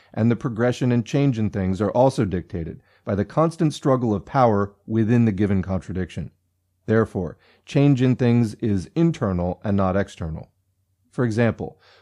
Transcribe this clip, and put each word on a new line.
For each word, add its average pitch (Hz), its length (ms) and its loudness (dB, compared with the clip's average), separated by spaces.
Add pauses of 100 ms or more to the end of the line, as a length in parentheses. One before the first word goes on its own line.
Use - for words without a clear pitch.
(140)
and 117 180 2
the 117 60 0
progression 123 560 -2
and 120 120 0
change 139 320 0
in 107 120 -2
things 95 320 -2
are 101 100 0
also 131 320 2
dictated 87 580 -6 (220)
by 104 120 -4
the 98 100 -2
constant 160 480 0
struggle 123 400 0
of 101 120 -4
power 107 480 2 (120)
within 113 400 2
the 110 80 2
given 95 280 2
contradiction. 90 680 -8 (540)
Therefore, 107 520 -2 (280)
change 139 360 2
in 127 140 4
things 120 400 2
is 101 400 -2
internal 98 680 -2
and 101 120 -2
not 95 220 0
external. 82 540 -8 (580)
For 123 160 -4
example, 110 560 -2 (200)